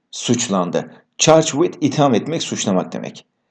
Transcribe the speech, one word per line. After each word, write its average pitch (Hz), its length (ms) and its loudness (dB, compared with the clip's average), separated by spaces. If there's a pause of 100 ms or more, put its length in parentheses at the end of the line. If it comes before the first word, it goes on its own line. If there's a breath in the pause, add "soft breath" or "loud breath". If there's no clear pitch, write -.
(120)
suçlandı. 92 800 -2 (260 loud breath)
Charged 160 340 4
with, 170 300 -2
itham 143 320 2
etmek, 147 300 -2
suçlamak 95 500 -2
demek. - 320 -12 (260)